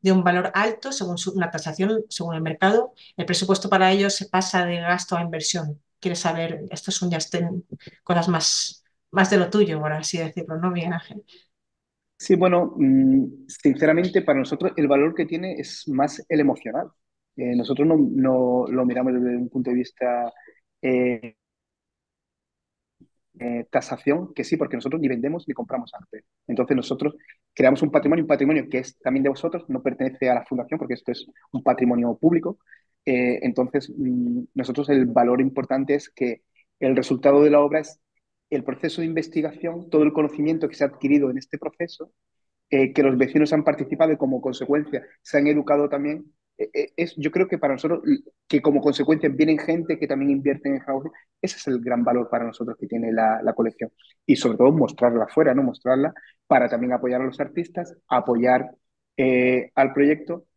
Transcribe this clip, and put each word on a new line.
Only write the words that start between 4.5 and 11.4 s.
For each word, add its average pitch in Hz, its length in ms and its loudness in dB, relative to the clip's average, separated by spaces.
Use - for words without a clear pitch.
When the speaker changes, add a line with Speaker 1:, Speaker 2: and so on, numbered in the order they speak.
Speaker 1:
de 175 120 -4
gasto 175 400 -2
a 170 40 -2
inversión. 160 600 -6
Quiere 175 160 -4
saber, 165 560 -4
estos 175 240 -8
son 180 160 -4
ya 160 60 -2
estén 175 480 -6
cosas 175 260 0
más, - 560 -2
más 190 180 2
de 202 80 4
lo 175 120 2
tuyo, 170 320 2
por 151 100 -4
así 156 260 -6
decirlo, 160 400 -6
¿no, 180 140 -2
Miguel 175 220 -4
Ángel? 208 300 -12